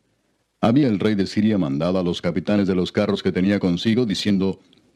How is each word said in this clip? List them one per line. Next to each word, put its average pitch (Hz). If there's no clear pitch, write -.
Había 139
el 104
rey 107
de 95
Siria 107
mandado 82
a 92
los 85
capitanes 92
de 95
los 90
carros 101
que 95
tenía 95
consigo, 107
diciendo: 95